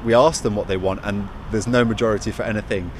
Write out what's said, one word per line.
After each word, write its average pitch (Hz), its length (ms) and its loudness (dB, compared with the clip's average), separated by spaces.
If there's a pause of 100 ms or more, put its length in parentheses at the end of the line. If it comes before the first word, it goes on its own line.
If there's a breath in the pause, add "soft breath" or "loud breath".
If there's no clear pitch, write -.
we 113 80 4
ask 147 280 6
them 107 120 0
what 101 120 -2
they 95 160 -2
want, 92 220 -2
and 101 180 -2 (280)
there's 110 200 -2
no 123 140 6
majority 110 480 0
for - 140 -4
anything, 104 380 -2 (160)